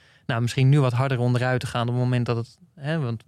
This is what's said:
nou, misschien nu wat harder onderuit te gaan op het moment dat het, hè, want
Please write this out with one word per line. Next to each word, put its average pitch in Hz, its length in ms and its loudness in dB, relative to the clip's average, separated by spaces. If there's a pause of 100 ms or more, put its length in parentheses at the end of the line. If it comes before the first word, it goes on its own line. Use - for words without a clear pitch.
(260)
nou, 120 160 -2
misschien 131 280 2
nu 147 100 6
wat 127 140 2
harder 127 260 0
onderuit 123 400 0
te 123 80 -6
gaan 117 200 -4
op 120 60 -2
het 123 100 0
moment 123 220 0
dat 117 120 -2
het, 117 200 -10 (180)
hè, 156 240 -6
want 117 280 -6